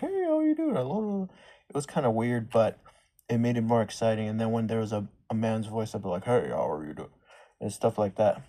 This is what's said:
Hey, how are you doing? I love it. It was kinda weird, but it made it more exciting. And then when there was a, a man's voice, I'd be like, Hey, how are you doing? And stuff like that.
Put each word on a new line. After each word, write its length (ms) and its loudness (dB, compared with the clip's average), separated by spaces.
Hey, 240 -2
how 140 2
are 60 2
you 100 4
doing? 220 0
I 40 2
love 480 -2
it. 60 -18
It 40 -20
was 120 -4
kinda 240 0
weird, 400 0
but 280 4
it 100 2
made 180 2
it 60 0
more 200 4
exciting. 460 0
And 120 -2
then 120 0
when 140 0
there 140 0
was 120 -4
a, 140 -2
a 40 -2
man's 320 0
voice, 280 -4
I'd 80 -6
be 60 -6
like, 160 -4
Hey, 240 2
how 220 -2
are 160 -6
you 80 -10
doing? 160 -14
And 120 -6
stuff 260 0
like 180 0
that. 320 2